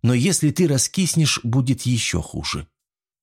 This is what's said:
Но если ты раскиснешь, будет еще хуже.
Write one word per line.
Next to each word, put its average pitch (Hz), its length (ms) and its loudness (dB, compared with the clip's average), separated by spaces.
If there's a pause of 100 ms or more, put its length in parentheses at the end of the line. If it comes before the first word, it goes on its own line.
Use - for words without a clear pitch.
Но 117 100 4
если 151 380 2
ты 180 160 2
раскиснешь, 156 760 0
будет 123 440 0
еще 110 340 -2
хуже. - 460 -8 (560)